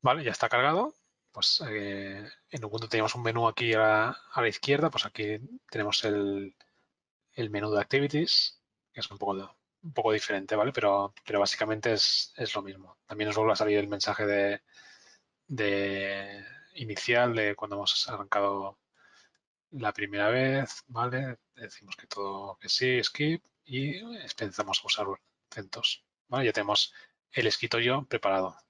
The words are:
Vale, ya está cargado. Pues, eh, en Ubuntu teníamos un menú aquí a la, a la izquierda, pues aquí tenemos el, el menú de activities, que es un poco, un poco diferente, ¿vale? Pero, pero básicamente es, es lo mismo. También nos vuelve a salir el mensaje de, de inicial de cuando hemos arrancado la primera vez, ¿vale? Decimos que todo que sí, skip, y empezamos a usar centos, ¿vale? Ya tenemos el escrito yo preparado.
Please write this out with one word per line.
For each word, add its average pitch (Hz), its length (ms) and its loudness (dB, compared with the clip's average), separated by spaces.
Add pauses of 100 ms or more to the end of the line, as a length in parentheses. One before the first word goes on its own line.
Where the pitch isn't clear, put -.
Vale, 151 220 4
ya 113 80 0
está 117 160 0
cargado. 156 460 4 (380)
Pues, - 360 0
eh, 101 600 -6 (220)
en 117 140 -8
Ubuntu 110 240 -6
teníamos 110 260 2
un 120 80 -8
menú 117 260 2
aquí 117 260 0
a 110 40 4
la, 107 400 4 (140)
a 127 100 0
la 113 60 4
izquierda, 143 420 2
pues - 160 -2
aquí 107 320 -4 (320)
tenemos 104 340 -2
el, 101 500 0 (800)
el 110 160 -4
menú 104 220 -2
de 104 80 4
activities, 143 800 2 (320)
que - 80 -12
es - 100 -8
un 101 80 -16
poco, 98 380 -6 (260)
un 160 120 -12
poco 110 180 2
diferente, 104 440 -2
¿vale? 113 160 2
Pero, 101 420 2 (120)
pero 104 140 0
básicamente 107 540 0
es, - 420 2
es - 180 -4
lo 101 80 -4
mismo. 95 440 -16
También 107 220 -2
nos 107 80 0
vuelve 110 160 4
a 98 40 2
salir 104 220 4
el 101 100 0
mensaje 101 380 -2
de, 101 360 2 (840)
de 98 960 -2 (320)
inicial 120 580 2
de 104 220 2
cuando 101 200 -6
hemos - 320 0
arrancado 101 680 -2 (920)
la 107 220 -4
primera 101 360 -2
vez, 131 600 0
¿vale? 123 500 -4 (160)
Decimos 104 420 -14
que - 100 -20
todo 98 520 -8
que - 100 -14
sí, 127 340 2
skip, 151 420 -2 (200)
y 139 320 -6 (440)
empezamos 101 420 -4
a - 40 -14
usar 101 200 0 (440)
centos, - 540 -6 (240)
¿vale? 127 180 0
Ya 107 60 2
tenemos 101 400 0 (400)
el 117 140 0
escrito 113 320 0
yo 127 260 2
preparado. 98 520 0 (140)